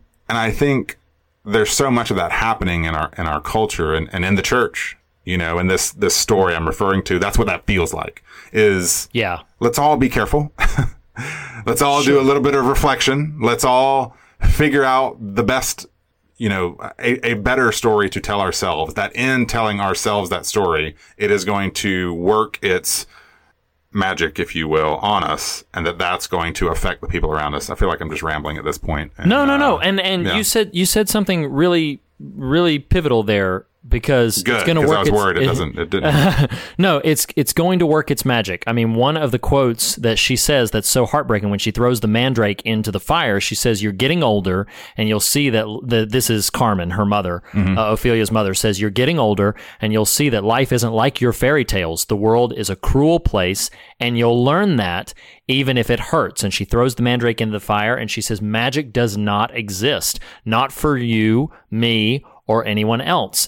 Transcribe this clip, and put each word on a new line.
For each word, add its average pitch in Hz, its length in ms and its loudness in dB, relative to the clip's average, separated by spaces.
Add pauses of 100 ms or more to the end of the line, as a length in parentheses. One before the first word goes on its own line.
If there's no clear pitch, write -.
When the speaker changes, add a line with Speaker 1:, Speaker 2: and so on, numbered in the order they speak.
(300)
Speaker 1:
and 113 80 -2
I 113 140 0
think 139 460 0 (460)
there's 104 280 2
so 139 200 0
much 117 180 0
of 110 60 -2
that 85 160 -2
happening 92 540 -2
in 82 100 -4
our, 78 220 -4
in 87 100 -4
our 76 140 -2
culture 87 540 -2
and, 80 180 -4
and 90 100 -2
in 95 120 0
the 95 60 0
church, - 540 -2 (300)
you 90 120 -2
know, 85 200 -2
and 90 120 0
this, 92 220 0
this 95 240 -2
story 95 400 2
I'm 82 120 -4
referring 98 380 0
to, 90 140 0
that's 98 180 0
what 107 100 2
that 90 180 -4
feels 87 280 0
like, - 300 -10 (300)
is 98 580 2
Speaker 2:
Yeah. 98 300 -2 (180)
Speaker 1:
let's 120 200 0
all 147 180 4
be 127 120 2
careful. 147 480 0
<laughs> - 1080 -4
Let's 117 160 0
all 143 180 4
do 139 120 4
Speaker 2:
Sure. 143 100 6
Speaker 1:
a - 20 2
little 139 180 4
bit 139 140 2
of 135 100 2
reflection. 139 760 0
Let's 120 240 0
all 131 500 2 (260)
figure 143 440 4
out 131 340 0
the 107 240 -2
best, 131 420 -4 (520)
you 117 100 -4
know, 92 300 -2 (200)
a, 123 340 -2
a - 20 0
better 123 400 2
story 104 380 2
to 95 100 -6
tell 104 180 -2
ourselves, 87 540 -2
that 101 220 -4
in 127 300 0
telling 110 360 -2
ourselves 98 480 -2
that 87 160 -4
story, 80 500 -2 (220)
it 104 140 0
is 101 120 0
going 98 280 -2
to 92 420 -2
work 104 500 0
its 92 420 -2 (840)
magic, 90 480 -2
if - 160 -6
you 80 120 -2
will, 78 300 2
on 101 260 0
us, - 400 -6 (100)
and 82 120 -4
that 85 120 -4
that's 90 300 -4
going 82 260 -4
to 87 160 -2
affect 87 320 -2
the - 60 -12
people 78 240 -2
around 76 240 -2
us. 71 140 -8
I 67 60 -8
feel 101 120 2
like 82 140 -2
I'm 80 80 -8
just - 140 -8
rambling 78 340 -4
at - 60 -12
this 87 140 -4
point. 76 400 -6
And, - 120 0
Speaker 2:
No, 277 160 2
no, 277 120 2
no. 285 200 2
Speaker 1:
uh, - 40 -4
Speaker 2:
And, 190 180 0
and 185 260 -2
Speaker 1:
yeah. 185 120 -2
Speaker 2:
you 214 60 -2
said, 214 300 0
you 180 120 0
said 208 240 0
something 180 420 0
really, 160 500 2 (180)
really 143 600 0
pivotal 135 440 2
there, 98 420 0 (220)
because 117 560 2
Speaker 1:
Good, 120 120 2
Speaker 2:
it's 107 100 0
gonna 165 160 2
Speaker 1:
'cause 143 80 4
Speaker 2:
work - 80 4
Speaker 1:
I - 20 2
was 95 80 2
Speaker 2:
its, 101 100 2
Speaker 1:
worried 95 200 2
it 78 60 2
Speaker 2:
it - 20 2
Speaker 1:
doesn't, 82 340 -2
it 80 100 -4
didn't. 147 640 2 (140)
Speaker 2:
<laughs> - 120 -20
No, 175 200 4
it's, 151 280 0 (120)
it's 143 160 0
going 180 260 2
to 170 60 2
work 151 260 2
its - 140 -2
magic. 110 420 0
I 117 60 0
mean, 113 200 2
one 127 220 2
of 151 160 0
the 123 80 0
quotes 131 560 0
that 113 240 0
she - 160 0
says 123 340 2
that's 107 200 -2
so 123 160 4
heartbreaking, 107 440 0
when 101 100 -2
she 110 120 -4
throws 120 300 0
the 113 60 0
mandrake 113 560 0
into 110 280 -2
the 95 80 -4
fire, 143 400 0
she - 160 -4
says, 110 260 0
"You're 104 120 -2
getting 135 280 0
older, 98 460 0 (300)
and 110 100 0
you'll 107 140 0
see 143 300 0
that 110 120 2
l-," 107 180 -8
the, 120 240 0
this 117 240 0
is 107 200 0
Carmen, 95 420 0
her 101 140 0
mother, 92 360 -2 (120)
Speaker 1:
Mm-hmm. 95 240 0
Speaker 2:
uh, 110 160 0
Ophelia's 113 400 0
mother 104 200 0
says, 101 280 -2
"You're 107 80 0
getting 127 280 0
older, 104 380 2 (260)
and 107 120 -2
you'll 107 120 2
see 147 220 2
that 110 160 0
life 123 300 0
isn't 117 200 0
like 117 280 0
your 120 120 2
fairy 135 300 2
tales. 82 420 -2
The 110 120 -2
world 113 400 2
is 104 120 -6
a 98 60 -4
cruel 160 460 2
place, 98 480 0 (280)
and 120 200 -2
you'll 117 260 4
learn 170 320 2
that 95 380 -2 (340)
even 131 300 0
if 117 120 0
it 117 120 0
hurts." 117 420 -2
And 98 100 -2
she 101 120 -4
throws 120 300 0
the - 80 -4
mandrake 120 360 0
into 110 140 -2
the 104 80 -2
fire, 107 340 0
and 113 160 -6
she - 100 -6
says, 104 200 -4
"Magic 120 500 -2
does 117 260 0
not 104 380 0
exist, 107 640 -4 (260)
not 120 280 0
for 147 240 0
you, 113 520 2 (220)
me, 113 520 0 (240)
or 110 180 2
anyone 107 360 0
else." 139 460 -2